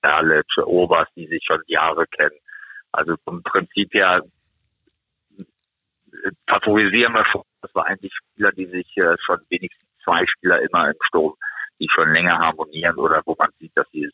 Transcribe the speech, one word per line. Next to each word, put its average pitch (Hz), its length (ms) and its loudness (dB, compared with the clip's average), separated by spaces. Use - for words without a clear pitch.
Berlic, 78 440 4
Obers, 85 520 2
die 82 120 -14
sich 80 180 -6
schon 80 220 -2
Jahre 80 400 0
kennen. 73 300 -2
Also 80 280 -2
vom 87 180 -10
Prinzip 95 540 -2
her 92 260 4
favorisieren 107 680 2
wir 110 120 2
schon, - 160 -2
dass - 120 -18
wir - 140 -2
eigentlich 95 260 -8
Spieler, - 380 -2
die 92 160 -8
sich, 90 180 -8
äh, 87 180 4
schon 90 140 0
wenigstens - 380 -8
zwei 87 240 2
Spieler - 340 0
immer 82 280 0
im 76 80 -6
Sturm, 78 260 0
die 82 120 -6
schon 80 220 2
länger 85 240 2
harmonieren 80 600 -2
oder 80 280 2
wo 82 140 -2
man 78 100 2
sieht, 80 160 -20
dass - 160 0
sie 151 220 -6